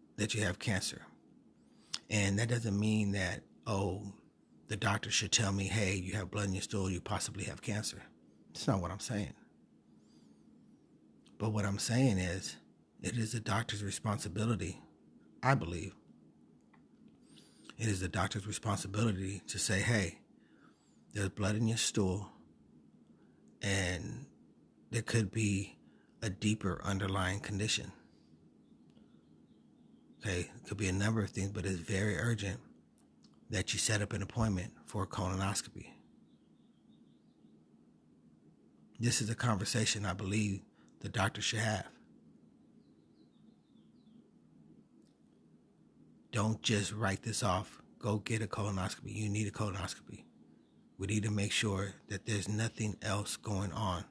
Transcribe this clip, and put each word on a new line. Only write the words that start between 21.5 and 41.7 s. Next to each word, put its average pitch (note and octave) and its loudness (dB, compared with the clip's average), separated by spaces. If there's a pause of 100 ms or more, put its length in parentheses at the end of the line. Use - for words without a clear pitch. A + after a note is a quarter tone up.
in A2+ 4
your A2+ 2
stool, G2 2 (1300)
and G2 -2 (680)
there A#2 0
could A2 2
be G2+ 0 (460)
a A2+ -2
deeper G2 0
underlying F#2+ 0
condition." - -2 (2250)
Okay, F#2 0
it - -8
could G2 -6
be G2+ 2
a F#2 2
number G#2+ 2
of G2 -2
things, G2 -2
but F#2 -4
it's F#2+ 0
very F#2+ 0
urgent G2+ 0 (880)
that - 0
you G#2+ -2
set G#2+ 2
up G2+ -2
an F#2+ 0
appointment G2+ 2 (120)
for G2 -2
a - -2
colonoscopy. F#2+ -2 (3000)
This A#2 2
is A2 0
a A2+ -2
conversation G#2+ 2
I F#2 0
believe G2+ 0 (360)
the - -6
doctor G2+ 0
should A2 0
have. G#2+ 0 (4000)